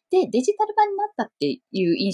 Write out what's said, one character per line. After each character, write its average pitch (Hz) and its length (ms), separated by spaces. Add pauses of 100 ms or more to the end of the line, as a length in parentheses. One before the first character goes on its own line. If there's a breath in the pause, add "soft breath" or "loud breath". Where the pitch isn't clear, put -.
(120)
で、 359 160
デ 226 140
ジ 403 120
タ 427 120
ル 415 100
版 415 160
に 392 40
な 403 100
っ - 20 (100)
た 233 60
っ - 160
て 143 200 (120)
い 190 140
う 170 120
印 196 160